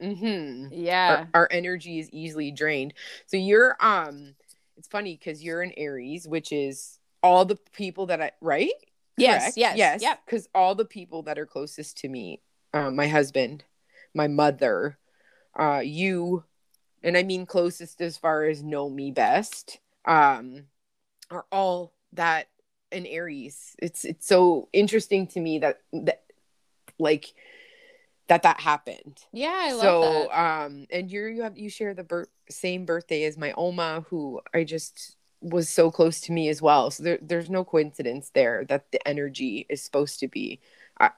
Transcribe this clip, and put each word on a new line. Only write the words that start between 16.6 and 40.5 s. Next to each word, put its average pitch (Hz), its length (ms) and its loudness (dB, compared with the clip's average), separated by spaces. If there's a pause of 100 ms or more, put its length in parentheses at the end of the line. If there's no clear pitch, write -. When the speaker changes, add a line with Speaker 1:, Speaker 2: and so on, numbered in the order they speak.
Speaker 1:
and 175 140 0
I 180 80 4
mean 185 220 -4
closest 175 540 -2
as 170 160 -6
far 156 280 0
as 151 180 0
know 147 260 -6
me 139 220 -8
best, 135 680 0 (260)
um, 139 600 4 (640)
are 175 220 -10
all 180 400 -2 (220)
that 165 340 0 (440)
an 180 140 -8
Aries. 147 760 -12
It's, - 240 -6
it's - 220 -10
so 180 460 6
interesting 202 560 2
to 185 120 -8
me 160 180 -2
that, 147 220 0 (120)
that, 156 300 -2 (760)
like, 156 360 0 (920)
that 170 160 6
that 165 160 4
happened. 147 580 -4 (140)
Speaker 2:
Yeah, 285 220 -4
I 339 180 -2
love 240 100 -4
Speaker 1:
So, 180 180 6 (280)
Speaker 2:
that. 160 120 0 (240)
Speaker 1:
um, 143 260 -14
and 180 200 -6
you're, 208 180 -8
you 226 140 -8
have, 214 160 -10
you 208 120 -12
share 202 240 -6
the 180 100 -12
bir-, 170 240 -6 (220)
same 185 360 -6
birthday 165 380 -2
as 151 120 -4
my 147 160 -6
Oma, 165 560 -4
who 147 320 -8 (140)
I 165 100 2
just - 520 -10 (240)
was 165 280 -2
so 165 220 6
close 165 320 2
to 170 100 -8
me 160 160 0
as 147 120 -2
well. 147 300 6
So 143 140 -10
there, 170 180 0
there's 170 280 -4
no 185 140 0
coincidence 147 680 -2
there 117 300 2
that 139 260 -4
the - 160 -4
energy 139 640 -4
is 143 140 -8
supposed - 380 -2
to 131 80 -4
be. 104 300 -8 (400)